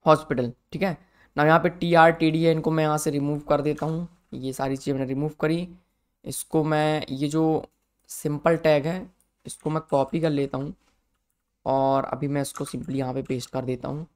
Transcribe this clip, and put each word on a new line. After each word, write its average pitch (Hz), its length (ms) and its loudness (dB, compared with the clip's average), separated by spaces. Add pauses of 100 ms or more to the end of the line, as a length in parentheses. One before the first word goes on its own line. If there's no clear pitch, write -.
हॉस्पिटल, 131 460 2 (200)
ठीक 170 100 -4
है 180 140 -2 (400)
ना। 147 80 4
यहाँ 160 140 6
पे 170 120 2
टीआर, 170 420 6
टीडी 160 320 2
है, 165 80 6
इनको 160 180 0
मैं 160 140 2
यहाँ 151 140 2
से 151 120 -2
रिमूव 143 280 -2 (100)
कर 143 120 4
देता 147 260 -2
हूँ, 165 220 -4 (260)
ये 131 180 -8
सारी 135 240 -4
चीज़ें 139 160 -4
मैंने 135 160 -2
रिमूव 143 220 -4 (100)
करी। 170 280 -2 (560)
इसको - 400 -2
मैं, 151 460 0
ये 139 180 -4
जो 160 360 0 (460)
सिंपल 156 480 0
टैग 151 280 4
है, 180 240 -4 (360)
इसको - 240 -8
मैं 156 200 -2
कॉपी 139 300 0
कर 160 100 0
लेता 139 280 -2
हूँ 147 160 -8 (920)
और 135 380 2
अभी 139 240 -4
मैं 143 140 0
इसको - 220 -6
simply 135 320 -6
यहाँ 131 180 -2
पे 135 80 -2
पेस्ट 131 280 -6
कर 131 140 -6
देता 127 240 -6
हूँ। 147 280 -8